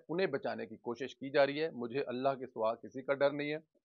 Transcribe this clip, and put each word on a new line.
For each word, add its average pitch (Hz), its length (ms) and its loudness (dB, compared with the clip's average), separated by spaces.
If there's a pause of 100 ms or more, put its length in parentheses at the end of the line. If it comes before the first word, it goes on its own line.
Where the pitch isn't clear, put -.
उन्हें 175 220 2
बचाने 117 360 -2
की 110 100 -12
कोशिश 120 380 -6
की 135 160 -10
जा 139 140 6
रही 139 140 0
है। 160 120 0
मुझे 120 320 -4
अल्लाह 131 320 0
के 127 120 -8
सिवा 113 280 0
किसी 113 280 -10
का 139 120 2
डर 139 180 4
नहीं 147 180 -2
है। 156 140 -4 (200)